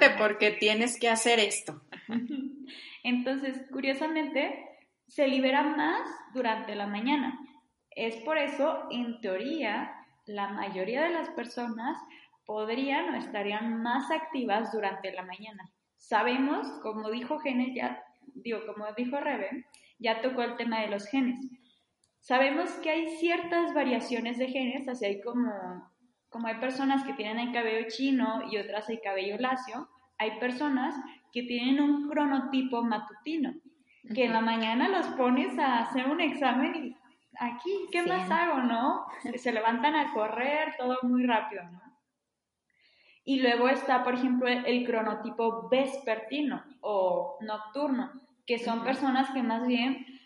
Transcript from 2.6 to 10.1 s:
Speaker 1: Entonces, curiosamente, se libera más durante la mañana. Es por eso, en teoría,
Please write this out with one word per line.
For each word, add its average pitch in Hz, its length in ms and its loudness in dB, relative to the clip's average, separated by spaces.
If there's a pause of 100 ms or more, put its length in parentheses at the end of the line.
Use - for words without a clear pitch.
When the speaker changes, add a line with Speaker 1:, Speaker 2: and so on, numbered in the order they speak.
Speaker 1:
Entonces, 262 580 0 (100)
curiosamente, 285 960 -2 (420)
se 285 200 2
libera 262 360 4
más 302 380 2 (320)
durante 220 420 -2
la 208 120 -4
mañana. 233 520 0 (520)
Es 226 260 -4
por 311 200 0
eso, 285 540 0
en 233 300 -4
teoría, 226 760 -4 (300)